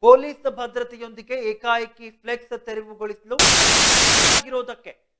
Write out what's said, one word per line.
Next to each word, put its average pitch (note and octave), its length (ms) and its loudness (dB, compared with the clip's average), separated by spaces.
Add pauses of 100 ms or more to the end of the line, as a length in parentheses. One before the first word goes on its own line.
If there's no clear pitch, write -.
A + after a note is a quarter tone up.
ಪೊಲೀಸ್ C4+ 500 2
ಭದ್ರತೆಯೊಂದಿಗೆ A#3+ 840 -14
ಏಕಾಏಕಿ A#3 760 -6
ಫ್ಲೆಕ್ಸ್ A#3+ 560 -12
ತೆರವುಗೊಳಿಸಲು G#3+ 720 -12 (1000)
ಆಗಿರೋದಕ್ಕೆ B3 720 -10 (120)